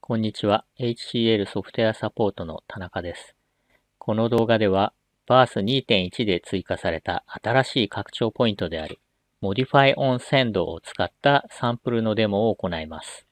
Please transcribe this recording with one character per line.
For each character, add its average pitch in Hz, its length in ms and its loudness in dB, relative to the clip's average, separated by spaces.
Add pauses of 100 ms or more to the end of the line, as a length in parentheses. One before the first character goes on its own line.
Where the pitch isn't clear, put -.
こ 120 80 -2
ん 113 60 0
に 107 100 -2
ち - 160 -4
は。 104 160 2 (160)
エ 120 120 -2
イ 117 40 -4
チ - 100 -16
シ - 120 -6
ー 113 160 4
エ 107 40 2
ル 98 80 0
ソ 98 160 -6
フ - 120 -16
ト 123 80 -2
ウ 113 40 2
ェ 110 40 2
ア 110 40 -2
サ 107 160 -6
ポ 107 200 -2
ー - 20 -4
ト - 140 -10
の 80 240 -12
田 - 100 -14
中 90 220 -8
で 87 140 -10
す。 - 200 -20 (600)
こ 107 180 -4
の 113 140 0
動 117 160 2
画 113 120 2
で 107 120 2
は、 95 240 2 (320)
バ 127 200 6
ー - 40 -8
ス 107 120 -4
二 123 220 0
点 95 220 2
一 110 200 -4
で 90 140 0
追 - 240 -6
加 92 140 -4
さ 87 140 -2
れ 80 100 -4
た 87 260 -6
新 127 380 0
し 123 180 -2
い 98 60 -2
拡 - 240 -10
張 113 180 -2
ポ 123 160 0
イ 107 60 0
ン - 20 -6
ト 90 140 -6
で 80 100 -6
あ 78 80 -8
る、 - 140 -14 (420)
Modify 131 540 4
on 127 220 0
Send 117 420 0
を 82 180 -4
使 - 240 -6
っ 87 80 -4 (100)
た 143 280 4
サ 120 240 -4
ン 120 40 -6
プ - 140 -4
ル 113 120 0
の 110 120 0
デ 107 120 2
モ 101 220 2
を 101 60 0
行 92 140 -6
い 80 180 -6
ま 80 140 -14
す。 - 300 -20